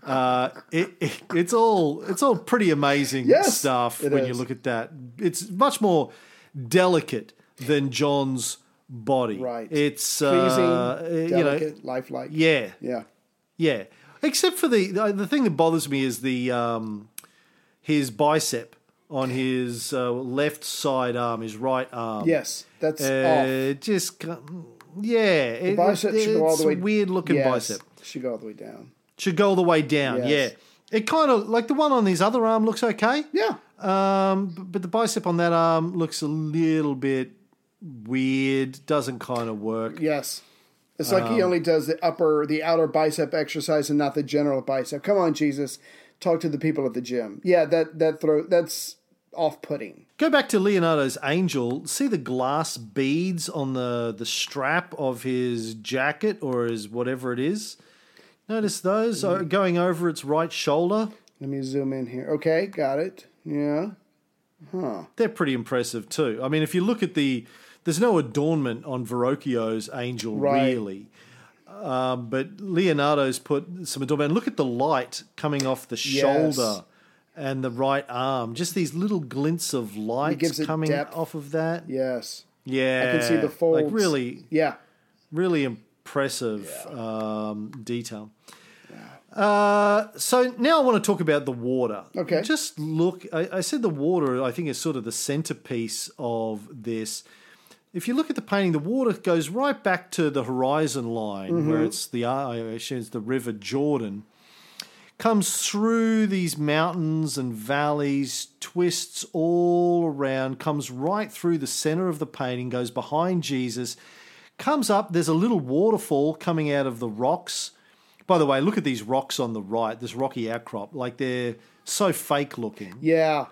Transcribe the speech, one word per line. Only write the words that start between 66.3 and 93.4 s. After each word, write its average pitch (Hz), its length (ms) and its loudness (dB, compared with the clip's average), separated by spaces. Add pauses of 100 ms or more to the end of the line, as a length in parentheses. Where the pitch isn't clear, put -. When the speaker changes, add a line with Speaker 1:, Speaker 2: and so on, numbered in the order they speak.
Speaker 1:
I 131 60 -4
mean, 156 160 2
if 147 100 -4
you 180 100 2
look 220 200 0
at 170 100 -4
the, 131 320 0 (380)
there's 165 160 -2
no 220 180 4
adornment 139 680 0
on 127 200 -6
Verrocchio's 120 880 -2
angel, 120 440 -6
Speaker 2:
Right. 135 360 2
Speaker 1:
really. 104 360 -6 (580)
Um, 127 640 -4
but 143 300 -4
Leonardo's 147 800 2
put 175 500 -4
some 135 140 -6
adornment. 147 320 0
Look 233 140 0
at - 100 -6
the - 80 2
light 131 580 -2 (120)
coming 143 320 -2
off 131 200 -4
the 117 80 -8
Speaker 2:
Yes. 139 600 2
Speaker 1:
shoulder 107 300 0 (500)
and 135 280 -6
the 131 60 -2
right 135 400 0
arm. 123 460 -2
Just 170 180 -6
these 156 220 -2
little 196 240 0
glints 143 540 -2
of 110 220 -4
light 131 440 -2
Speaker 2:
gives 156 200 -2
it 156 60 -2
Speaker 1:
coming 160 240 -2
Speaker 2:
depth. 147 260 -2
Speaker 1:
off 165 200 -6
of 143 160 -10
that. 165 360 -2
Speaker 2:
Yes. 131 580 -4 (200)
Speaker 1:
Yeah. 131 420 0
Speaker 2:
I 127 120 2
can 120 80 0
see 113 100 2
the 151 120 2
folds. 160 340 2
Speaker 1:
Like, 151 100 -2
really, 147 560 0
Speaker 2:
Yeah. 156 260 0 (560)
Speaker 1:
really 165 340 0
impressive, 120 1080 -4 (180)
Speaker 2:
Yeah. 110 600 -6
Speaker 1:
um, 107 220 -10 (120)
detail. 113 480 -8 (1040)
Speaker 2:
Wow. 208 80 2
Speaker 1:
Uh, 208 720 4
so 254 400 2
now 302 220 4
I 277 40 4
wanna 240 160 6
talk 196 220 0
about 147 240 2
the 139 60 -2
water. 120 540 -2 (100)
Speaker 2:
Okay. 165 260 0
Speaker 1:
Just 262 380 -2
look, 165 520 0
I, 170 220 -2